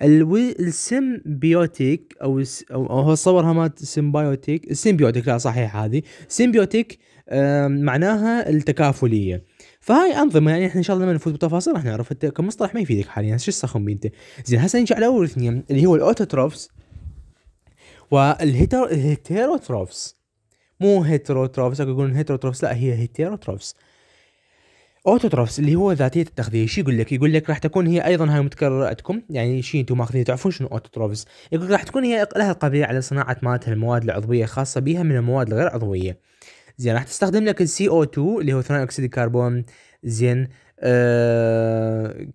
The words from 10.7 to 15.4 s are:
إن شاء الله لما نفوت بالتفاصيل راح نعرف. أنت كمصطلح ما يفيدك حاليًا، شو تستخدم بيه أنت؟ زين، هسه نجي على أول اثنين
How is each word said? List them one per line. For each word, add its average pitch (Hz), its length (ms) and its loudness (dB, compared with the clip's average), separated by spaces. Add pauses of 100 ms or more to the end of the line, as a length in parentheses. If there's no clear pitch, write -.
إن 180 40 2
شاء 190 140 0
الله 185 100 0
لما 180 80 2
نفوت 156 180 -2
بالتفاصيل 175 420 -2
راح 165 100 -2
نعرف. 117 280 -4
أنت 147 140 -4
كمصطلح 190 480 -4
ما 233 60 -2
يفيدك 120 280 -2
حاليًا، 107 280 -2
شو 123 140 -4
تستخدم 117 340 -4
بيه 104 80 -4
أنت؟ 101 140 -6 (380)
زين، 120 160 2
هسه 185 200 2
نجي 233 140 2
على 220 120 2
أول 240 180 2
اثنين 123 460 -2